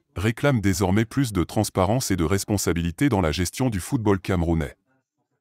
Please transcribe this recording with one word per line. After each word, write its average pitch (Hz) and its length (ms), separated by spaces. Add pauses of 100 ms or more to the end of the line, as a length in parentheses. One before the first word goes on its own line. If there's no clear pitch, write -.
(140)
réclament 117 460
désormais 98 460
plus 135 260
de 90 100
transparence 101 680
et 95 60
de 85 80
responsabilité 90 840
dans 98 140
la 78 100
gestion 92 380
du 98 100
football 107 400
camerounais. 82 560 (640)